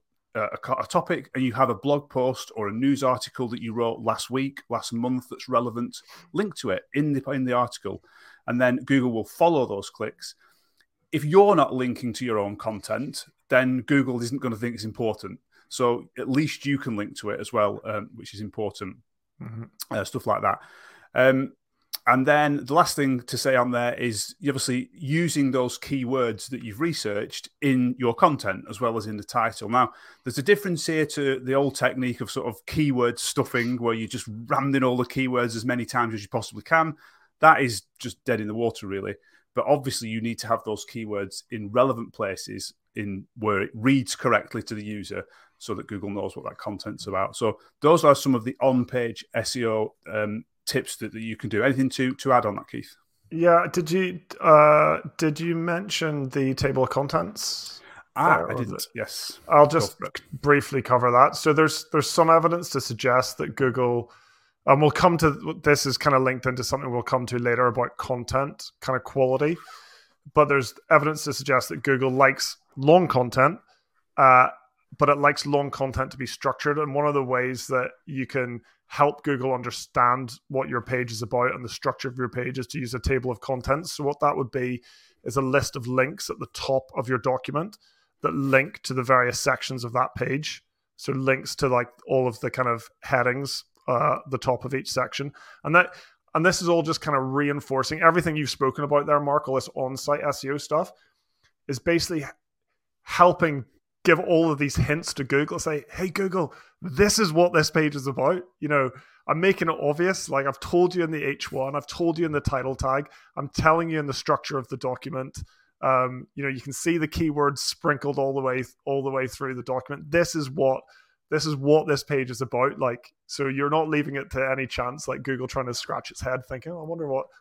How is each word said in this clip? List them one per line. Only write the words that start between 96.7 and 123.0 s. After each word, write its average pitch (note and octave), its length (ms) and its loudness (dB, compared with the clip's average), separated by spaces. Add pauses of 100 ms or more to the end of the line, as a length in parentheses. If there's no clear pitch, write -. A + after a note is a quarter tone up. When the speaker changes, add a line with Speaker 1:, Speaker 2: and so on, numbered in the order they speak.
Speaker 2:
just D#3 160 -2
kind D3 180 -2
of C3 140 -2
reinforcing C#3+ 720 -2
everything E3 340 4
you've D3 140 -4
spoken C3+ 340 -2
about D3 220 2
there, D3 160 2
Mark, D3 260 0
all C3+ 80 -2
this B2+ 180 -2
on-site C3+ 480 -4
S C#3+ 220 -4
E C3+ 60 -6
O D3 80 -2
stuff D#3 340 -2 (800)
is C3 100 -4
basically E3 460 -2 (800)
helping E3 600 4 (400)
give E3 160 6
all E3 320 4
of C#3+ 60 0
these C#3+ 180 -2
hints D3 400 -2
to C#3+ 80 -6
Google, C#3+ 360 0
say, D3+ 300 -4
"Hey, F#3 200 -6
Google, F#3 440 -4 (280)
this G3 380 2
is F#3 120 2
what F3 220 4
this D#3 160 4
page D3+ 260 0
is C3+ 120 -6
about." C#3+ 360 0 (160)
You D3+ 80 -6
know, C#3 240 2 (360)
I'm D#3 120 0
making F#3 300 2
it D#3 100 -2
obvious. D#3+ 500 0
Like, C#3 180 0
I've C3 120 -4
told F3 360 2
you E3+ 80 0
in D#3+ 80 -2
the D3 120 -4
H - 280 -6
one, C#3 240 -4
I've C#3 120 -6
told E3 300 -2
you E3+ 80 0
in D#3 60 -2
the D3 100 -2
title C3 340 -2
tag, C#3 340 -2 (280)
I'm C#3+ 120 -8
telling E3 400 2
you D#3 100 -2
in D3 80 -4
the C3 60 -4
structure D3 440 -2
of B2+ 120 -6
the C3+ 80 -8
document. C3 640 -8 (380)
Um, B2+ 540 0
you C#3 80 -8
know, C#3 60 -2
you C3 120 -8
can C#3 120 -12
see E3+ 240 0
the D#3+ 100 0
keywords D3 520 0
sprinkled C#3+ 600 -2
all C3+ 140 0
the C#3 80 -2
way, B2+ 220 -2 (220)
all C#3 180 -2
the C3+ 60 -2
way C3 180 -2
through C3 280 -8
the B2 80 -10
document. C#3 480 -8
This E3 240 2
is C#3+ 140 -4
what, C3+ 340 2 (480)
this D#3 160 -2
is D3+ 80 -2
what D3 320 4
this C#3+ 160 0
page C3+ 260 -2
is B2 120 -8
about. B2+ 360 -2
Like, B2+ 340 -4 (140)